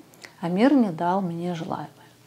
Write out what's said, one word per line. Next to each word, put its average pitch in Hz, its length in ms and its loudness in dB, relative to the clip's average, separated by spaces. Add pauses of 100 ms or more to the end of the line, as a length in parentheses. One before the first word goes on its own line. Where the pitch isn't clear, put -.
(400)
а 170 80 -4
мир 214 240 4
не 247 160 4
дал 175 320 -2
мне 175 340 -4
желаемое. 156 340 -8 (380)